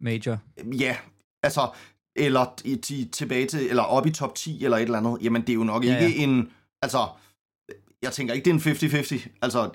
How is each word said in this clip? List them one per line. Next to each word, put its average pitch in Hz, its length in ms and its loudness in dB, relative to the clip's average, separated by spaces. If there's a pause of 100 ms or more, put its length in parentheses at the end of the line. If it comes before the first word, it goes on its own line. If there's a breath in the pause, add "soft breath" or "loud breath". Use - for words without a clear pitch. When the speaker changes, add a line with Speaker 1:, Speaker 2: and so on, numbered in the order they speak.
Speaker 1:
Major. 113 360 -4 (420)
Speaker 2:
ja, 131 160 0 (480)
altså, 143 260 0 (460 loud breath)
eller 131 380 2 (120)
i, 135 100 -2
ti-, 131 360 -6
tilbage 131 360 -2
til, 135 220 -2
eller 120 140 4
op 131 220 2
i 160 60 4
top 147 240 -6
ti, 143 300 -8
eller 120 120 2
et 113 60 2
eller 117 140 0
andet, 117 240 0
jamen, 117 200 0
det 117 80 -4
er 120 40 2
jo 113 100 2
nok 113 220 0
Speaker 1:
Ja, 127 120 4
Speaker 2:
ikke - 220 2
Speaker 1:
ja. 151 40 2
Speaker 2:
en, 127 260 2 (320 soft breath)
altså, 127 260 0 (960 soft breath)
jeg 127 80 -4
tænker 123 220 -4
ikke, 135 120 -4
det 180 60 8
er 165 40 6
en 156 60 4
fifty 156 260 2
fifty. 143 300 0 (240)
Altså, 120 340 2